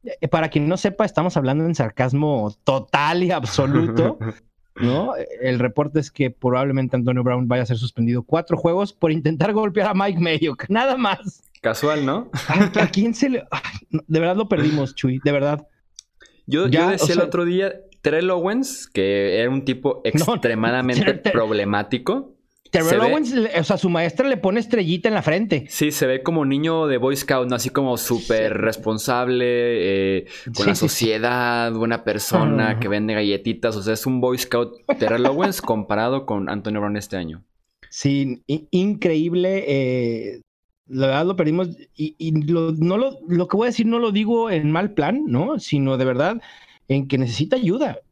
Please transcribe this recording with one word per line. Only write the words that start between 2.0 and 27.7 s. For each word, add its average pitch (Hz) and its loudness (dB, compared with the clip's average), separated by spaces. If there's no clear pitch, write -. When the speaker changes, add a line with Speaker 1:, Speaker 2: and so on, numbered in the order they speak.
Speaker 1:
total 147 0
y 180 0
absoluto, 151 0
Speaker 2:
<laughs> 113 -4
Speaker 1:
¿no? 147 0
El 127 0
reporte 143 0
es 139 -8
que 127 0
probablemente 127 0
Antonio 123 0
Brown 123 0
vaya 123 2
a - -4
ser 120 -2
suspendido 120 -2
cuatro 165 -2
juegos 180 0
por 160 2
intentar 160 0
golpear 208 0
a 202 -2
Mike 196 0
Mayock, 156 -2
nada 254 2
más. 202 -4
Speaker 2:
Casual, 147 0
¿no? 196 -2
Speaker 1:
¿A, 196 2
a - 2
quién 220 0
se 277 0
le...? 254 -2
Ay, - -6
no, 156 -2
de 160 2
verdad 180 0
lo 208 -2
perdimos, 151 0
Chuy, 131 -2
de 143 2
verdad. 143 0
Speaker 2:
Yo, 156 0
Speaker 1:
Ya, 156 4
Speaker 2:
yo 190 4
decía 185 0
Speaker 1:
o 147 2
Speaker 2:
el 175 2
Speaker 1:
sea 175 4
Speaker 2:
otro 175 -2
día, 185 0
Terrell 165 2
Owens, 196 -2
que 98 0
era 120 0
un 135 -2
tipo 131 -2
Speaker 1:
<laughs> 151 2
No, 233 0
Speaker 2:
extremadamente 123 0
Speaker 1:
Ter-, - 0
Ter-, 196 2
Speaker 2:
problemático. 107 -2
Speaker 1:
Terrell 165 2
Speaker 2:
Se 170 4
ve 220 6
Speaker 1:
Owens, 285 2
le-, 220 2
o 156 0
sea, 202 2
su 185 2
maestra 170 0
le 254 0
pone 196 0
estrellita 202 0
en 214 2
la 180 0
frente. 160 0
Speaker 2:
Sí, 151 0
se 147 0
ve 131 2
como 160 0
niño 156 0
de 131 2
Boy 135 2
Scout, 127 0
¿no? 123 0
Así 123 -4